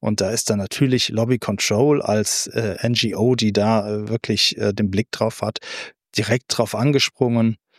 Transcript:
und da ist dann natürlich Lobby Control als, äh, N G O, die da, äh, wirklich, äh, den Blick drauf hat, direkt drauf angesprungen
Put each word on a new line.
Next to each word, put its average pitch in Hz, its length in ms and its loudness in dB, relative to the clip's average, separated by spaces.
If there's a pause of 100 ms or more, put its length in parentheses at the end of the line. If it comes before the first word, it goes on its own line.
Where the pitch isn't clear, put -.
und 107 180 -2
da 101 120 0
ist - 180 -4
dann 107 80 2
natürlich 127 500 0
Lobby 117 320 0
Control 117 640 2
als, - 460 0
äh, 107 340 -4
N 120 100 0
G 113 240 0
O, 117 200 2
die 110 180 0
da, 104 340 2
äh, 107 220 -6
wirklich, - 480 -2
äh, 104 160 0
den 104 180 0
Blick 98 200 -2
drauf - 300 -2
hat, 107 180 -4 (580)
direkt 107 320 0
drauf - 260 -2
angesprungen 120 800 2 (240)